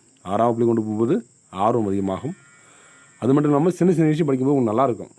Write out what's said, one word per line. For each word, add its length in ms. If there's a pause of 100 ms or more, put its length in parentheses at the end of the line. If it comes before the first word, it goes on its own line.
(220)
ஆறாம் 280
வகுப்புலையும் 160
கொண்டு 160
போகும்போது 440 (240)
ஆர்வம் 380
அதிகமாகும். 480 (840)
அது 140
மட்டும் 180
இல்லாம 180
சின்ன 240
சின்ன 160
விஷயம் 160
படிக்கும்போது 340
உங்களுக்கு 60
நல்லா 180
இருக்கும். 360